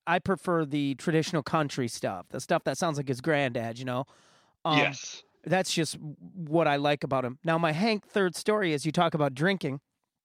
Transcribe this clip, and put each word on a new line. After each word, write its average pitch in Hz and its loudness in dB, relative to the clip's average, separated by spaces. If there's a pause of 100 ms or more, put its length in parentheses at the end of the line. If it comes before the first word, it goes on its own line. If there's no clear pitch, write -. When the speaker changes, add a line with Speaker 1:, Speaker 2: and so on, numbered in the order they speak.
Speaker 1:
I 175 2
prefer 170 0
the 143 0
traditional 156 0
country 143 0
stuff, 101 -6
the 131 -8
stuff 165 0
that 143 -2
sounds 165 0
like 139 -6
his 123 -2
granddad, 123 0
you 131 -10
know? 127 -4 (600)
Um, 156 4
Speaker 2:
Yes. - -2 (220)
Speaker 1:
that's 180 0
just 165 -2
w-, 151 -12
what 165 0
I 143 4
like 143 2
about 131 0
him. 127 -6
Now, 165 2
my 165 2
Hank 214 0
Third 185 0
story 208 2
is 147 -2
you 156 0
talk 170 4
about 147 2
drinking. 151 0 (440)